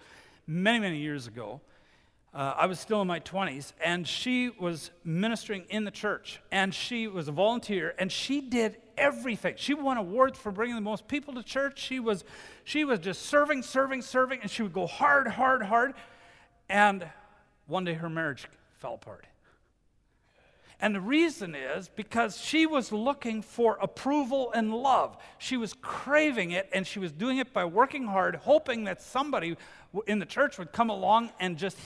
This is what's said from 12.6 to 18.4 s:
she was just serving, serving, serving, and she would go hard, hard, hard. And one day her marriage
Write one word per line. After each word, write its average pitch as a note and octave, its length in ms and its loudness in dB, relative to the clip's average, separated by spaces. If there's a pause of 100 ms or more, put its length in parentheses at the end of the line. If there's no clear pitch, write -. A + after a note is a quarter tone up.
she D4+ 200 0
was B3 160 2
just F3+ 260 -6
serving, D4 380 4
serving, C4+ 360 0
serving, B3+ 400 0
and G#3 100 -8
she - 120 -4
would G3 100 -2
go F3 140 -2
hard, C#4+ 420 4
hard, B3+ 340 2
hard. A#3 300 2 (800)
And G3 360 6 (600)
one F3+ 180 -2
day E3+ 100 -2
her E3 140 -6
marriage D#3+ 400 -4 (300)